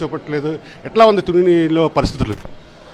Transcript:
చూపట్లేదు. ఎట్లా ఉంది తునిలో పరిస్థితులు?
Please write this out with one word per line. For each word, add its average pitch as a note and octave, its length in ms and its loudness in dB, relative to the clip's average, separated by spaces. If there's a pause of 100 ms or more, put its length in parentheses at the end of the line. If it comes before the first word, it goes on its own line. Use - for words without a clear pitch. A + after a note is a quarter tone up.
చూపట్లేదు. D3+ 560 -6 (260)
ఎట్లా A3 220 4
ఉంది G#3 140 2
తునిలో E3 680 2
పరిస్థితులు? A#2+ 460 -2 (600)